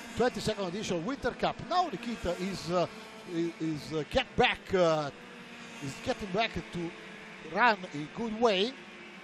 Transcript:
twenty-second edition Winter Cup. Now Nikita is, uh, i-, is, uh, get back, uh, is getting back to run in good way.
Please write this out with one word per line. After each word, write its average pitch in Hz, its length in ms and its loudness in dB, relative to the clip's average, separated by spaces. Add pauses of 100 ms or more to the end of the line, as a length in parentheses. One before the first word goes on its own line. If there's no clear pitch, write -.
(160)
twenty-second 208 520 2
edition 170 380 -2
Winter 226 280 0
Cup. 165 220 2 (140)
Now 359 200 4
Nikita 190 480 -2
is, 180 320 -4
uh, 175 160 4 (480)
i-, 165 240 0
is, 156 320 -4
uh, 156 200 -2
get 254 160 2 (100)
back, 226 240 4 (140)
uh, 160 360 6 (720)
is 139 120 -4 (100)
getting 214 280 -2
back 185 200 2 (200)
to 170 180 -4 (640)
run 214 240 8 (160)
in 147 200 -4
good 220 240 -4
way. 226 360 6 (500)